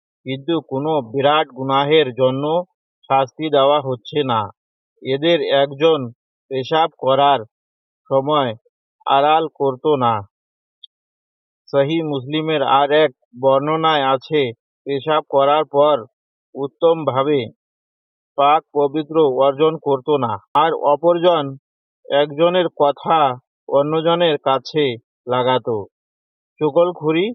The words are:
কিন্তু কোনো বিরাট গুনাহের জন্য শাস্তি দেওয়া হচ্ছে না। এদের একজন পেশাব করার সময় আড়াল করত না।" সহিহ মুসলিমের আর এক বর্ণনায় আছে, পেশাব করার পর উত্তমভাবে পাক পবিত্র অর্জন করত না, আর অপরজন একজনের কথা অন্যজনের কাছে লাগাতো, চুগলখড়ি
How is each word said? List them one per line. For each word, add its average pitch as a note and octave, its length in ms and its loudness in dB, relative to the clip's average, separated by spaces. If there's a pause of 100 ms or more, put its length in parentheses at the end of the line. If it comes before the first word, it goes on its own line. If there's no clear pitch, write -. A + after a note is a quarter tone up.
(240)
কিন্তু C#3 360 -6
কোনো C#3+ 420 -4
বিরাট C#3 460 0
গুনাহের C3+ 680 0
জন্য C#3 500 0 (380)
শাস্তি C#3 480 -2
দেওয়া C#3+ 300 4
হচ্ছে C3+ 440 -4
না। A2 260 -2 (520)
এদের D3 400 0
একজন C#3 680 0 (380)
পেশাব D#3 500 -2
করার C3+ 420 2 (680)
সময় C3+ 460 0 (520)
আড়াল D3 480 2
করত C3+ 320 -4
না।" B2 340 0 (1500)
সহিহ D3+ 320 0
মুসলিমের D3 580 -4
আর C3+ 300 2
এক D3+ 180 4 (320)
বর্ণনায় D3 600 0
আছে, C3+ 480 -2 (320)
পেশাব D3 440 -2
করার C#3+ 440 2
পর C#3+ 320 2 (500)
উত্তমভাবে C#3 880 -2 (920)
পাক D3 280 2 (100)
পবিত্র D3 420 -2 (300)
অর্জন D#3 360 0
করত C3+ 280 -2
না, A#2+ 280 -2 (160)
আর D#3 200 2
অপরজন D#3+ 840 0 (540)
একজনের D#3 560 2 (100)
কথা C#3+ 600 0 (300)
অন্যজনের D#3+ 680 0
কাছে C3+ 560 -2 (340)
লাগাতো, B2 580 -2 (720)
চুগলখড়ি E3+ 760 0